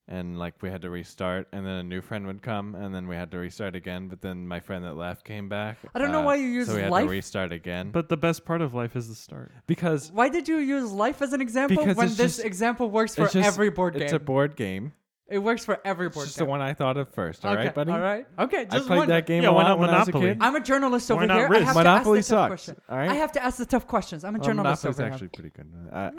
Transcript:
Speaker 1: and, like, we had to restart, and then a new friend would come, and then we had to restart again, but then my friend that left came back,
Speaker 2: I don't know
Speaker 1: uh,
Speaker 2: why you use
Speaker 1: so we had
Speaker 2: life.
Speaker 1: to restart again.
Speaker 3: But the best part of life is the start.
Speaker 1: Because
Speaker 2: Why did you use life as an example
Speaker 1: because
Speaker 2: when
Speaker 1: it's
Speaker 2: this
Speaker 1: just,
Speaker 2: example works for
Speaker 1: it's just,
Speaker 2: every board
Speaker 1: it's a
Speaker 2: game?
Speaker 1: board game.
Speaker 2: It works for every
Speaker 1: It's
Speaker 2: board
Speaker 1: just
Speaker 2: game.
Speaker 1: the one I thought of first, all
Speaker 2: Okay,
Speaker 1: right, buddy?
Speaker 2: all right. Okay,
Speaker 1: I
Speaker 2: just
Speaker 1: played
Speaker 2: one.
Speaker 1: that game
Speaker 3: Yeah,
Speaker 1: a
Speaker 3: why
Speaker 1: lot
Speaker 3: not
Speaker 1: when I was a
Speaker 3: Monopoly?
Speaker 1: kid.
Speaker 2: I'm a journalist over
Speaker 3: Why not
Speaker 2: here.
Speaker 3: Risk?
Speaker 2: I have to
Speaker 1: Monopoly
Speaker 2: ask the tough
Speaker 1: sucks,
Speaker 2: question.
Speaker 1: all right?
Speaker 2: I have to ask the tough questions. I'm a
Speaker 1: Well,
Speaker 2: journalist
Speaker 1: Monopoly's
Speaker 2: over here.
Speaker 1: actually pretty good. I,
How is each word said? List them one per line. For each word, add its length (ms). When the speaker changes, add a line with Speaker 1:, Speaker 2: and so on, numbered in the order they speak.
Speaker 1:
and, 320
like, 240
we 80
had 120
to 80
restart, 600
and 160
then 100
a 60
new 200
friend 240
would 160
come, 340
and 180
then 140
we 80
had 160
to 60
restart 360
again, 340
but 120
then 260
my 140
friend 240
that 100
left 300
came 240
back, 300
Speaker 2:
I 40
don't 140
know 80
Speaker 1:
uh, 40
Speaker 2:
why 120
you 100
use 220
Speaker 1:
so 80
we 60
had 80
Speaker 2:
life. 160
Speaker 1:
to 40
restart 420
again. 380
Speaker 3:
But 200
the 60
best 280
part 160
of 140
life 220
is 120
the 80
start. 340
Speaker 1:
Because 460
Speaker 2:
Why 160
did 180
you 120
use 340
life 300
as 100
an 80
example 380
Speaker 1:
because 180
Speaker 2:
when 120
Speaker 1:
it's 80
Speaker 2:
this 200
Speaker 1:
just, 100
Speaker 2:
example 440
works 260
for 80
Speaker 1:
it's 80
just, 160
Speaker 2:
every 220
board 260
Speaker 1:
it's 160
a 60
Speaker 2:
game? 80
Speaker 1:
board 300
game. 360
Speaker 2:
It 100
works 260
for 200
every 240
Speaker 1:
It's 80
Speaker 2:
board 100
Speaker 1:
just 120
Speaker 2:
game. 80
Speaker 1:
the 40
one 100
I 140
thought 220
of 180
first, 320
all 60
Speaker 2:
Okay, 140
Speaker 1:
right, 100
buddy? 160
Speaker 2:
all 80
right. 260
Okay, 260
Speaker 1:
I 20
Speaker 2:
just 240
Speaker 1:
played 100
Speaker 2:
one. 120
Speaker 1:
that 160
game 180
Speaker 3:
Yeah, 60
Speaker 1:
a 20
Speaker 3:
why 100
Speaker 1:
lot 60
Speaker 3:
not 100
Speaker 1:
when 120
I 100
was 80
a 20
Speaker 3:
Monopoly? 240
Speaker 1:
kid. 80
Speaker 2:
I'm 140
a 40
journalist 480
over 120
Speaker 3:
Why 60
not 120
Speaker 2:
here. 100
Speaker 3:
Risk? 140
Speaker 2:
I 40
have 80
to 40
Speaker 1:
Monopoly 400
Speaker 2:
ask 100
the 60
tough 60
Speaker 1:
sucks, 140
Speaker 2:
question. 240
Speaker 1:
all 100
right? 120
Speaker 2:
I 40
have 180
to 120
ask 140
the 80
tough 200
questions. 380
I'm 100
a 60
Speaker 1:
Well, 80
Speaker 2:
journalist 340
Speaker 1:
Monopoly's 160
Speaker 2:
over 80
here. 80
Speaker 1:
actually 140
pretty 220
good. 420
I, 140